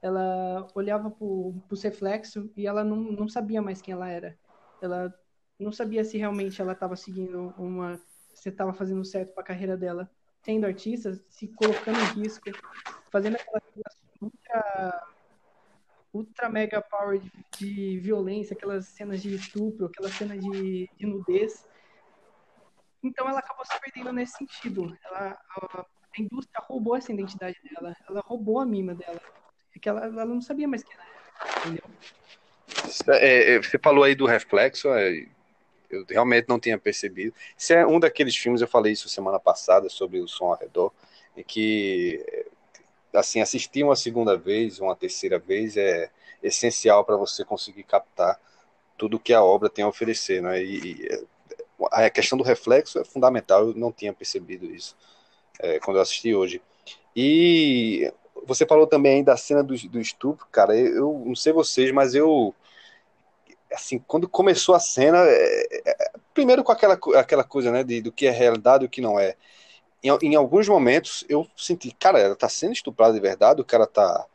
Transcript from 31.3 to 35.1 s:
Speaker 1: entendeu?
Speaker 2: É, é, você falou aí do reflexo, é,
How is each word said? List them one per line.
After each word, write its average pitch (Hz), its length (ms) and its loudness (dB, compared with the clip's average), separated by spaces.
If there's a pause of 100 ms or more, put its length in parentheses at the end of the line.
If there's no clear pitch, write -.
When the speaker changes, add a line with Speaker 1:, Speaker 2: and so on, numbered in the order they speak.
Speaker 1:
entendeu? 165 240 -10 (1200)
Speaker 2:
É, 127 460 6
é, 117 80 4
você - 160 -4
falou 143 260 6
aí 139 100 4
do 135 120 0
reflexo, 117 600 0
é, 95 380 0 (600)